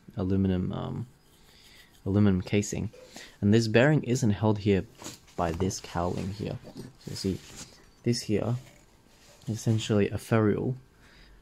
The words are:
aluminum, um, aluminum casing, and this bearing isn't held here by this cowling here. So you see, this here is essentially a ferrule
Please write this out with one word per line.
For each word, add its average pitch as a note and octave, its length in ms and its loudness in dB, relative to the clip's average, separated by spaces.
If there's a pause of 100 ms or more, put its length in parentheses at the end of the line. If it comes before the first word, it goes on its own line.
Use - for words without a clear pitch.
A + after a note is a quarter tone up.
(160)
aluminum, F#2+ 560 0
um, F2+ 340 -8 (1000)
aluminum G2 380 4
casing, - 480 -2 (500)
and G#2 140 6
this A2+ 140 4
bearing B2+ 340 4
isn't A#2+ 300 0
held G#2+ 260 2
here G2 260 2 (520)
by E2+ 160 0
this F#2 280 -2
cowling F2+ 500 -4
here. G2+ 280 -8 (160)
So - 360 -18
you - 60 -10
see, F#2+ 220 -2 (640)
this A#2+ 200 0
here A2 340 -2 (920)
is G#2+ 80 -4
essentially G#2+ 540 0
a G2+ 80 -6
ferrule A2+ 580 0 (640)